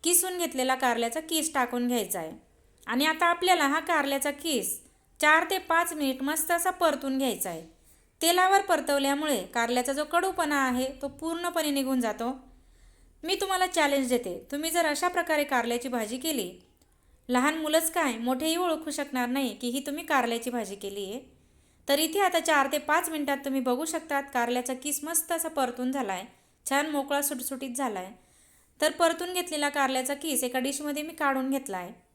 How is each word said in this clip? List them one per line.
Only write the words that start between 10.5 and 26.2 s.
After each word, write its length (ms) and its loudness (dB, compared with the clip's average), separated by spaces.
आहे 280 2
तो 80 -6
पूर्णपणे 600 -2
निघून 300 0
जातो. 300 -2
मी 120 0
तुम्हाला 320 0
चॅलेंज 420 2
देते, 300 0
तुम्ही 200 -2
जर 160 4
अशा 220 0
प्रकारे 360 2
कारल्याची 440 0
भाजी 300 -4
केली, 320 -2
लहान 280 2
मुलंच 360 2
काय 260 0
मोठेही 380 0
ओळखू 340 0
शकणार 380 -4
नाही 260 -2
की 140 -4
ही 180 -2
तुम्ही 180 -6
कारल्याची 460 2
भाजी 260 -4
केली 280 -8
आहे. 160 -8
तर 100 4
इथे 220 0
आता 200 4
चार 320 4
ते 80 0
पाच 280 2
मिनिटात 360 -2
तुम्ही 180 0
बघू 240 0
शकतात 360 -2
कारल्याचा 400 0
किस 300 -4
मस्त 280 -2
असा 180 -2
परतून 420 -2
झाला 200 -2
आहे, 120 -6